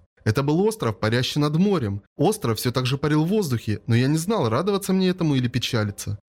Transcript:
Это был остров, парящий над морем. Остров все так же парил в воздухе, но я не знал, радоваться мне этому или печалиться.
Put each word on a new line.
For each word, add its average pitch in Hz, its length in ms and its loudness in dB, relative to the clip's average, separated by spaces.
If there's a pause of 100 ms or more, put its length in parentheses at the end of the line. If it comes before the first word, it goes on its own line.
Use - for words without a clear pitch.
(240)
Это 110 180 2
был 151 200 2
остров, 214 380 -2
парящий 120 420 0
над 151 160 0
морем. 156 440 0 (140)
Остров 143 440 0
все 127 120 -2
так 127 140 0
же 131 120 0
парил 151 280 2
в - 20 0
воздухе, 139 600 0
но 117 80 4
я 123 120 4
не 151 100 2
знал, 170 300 0
радоваться 185 460 0
мне 185 160 2
этому 170 260 0
или 127 140 0
печалиться. 107 680 -4 (120)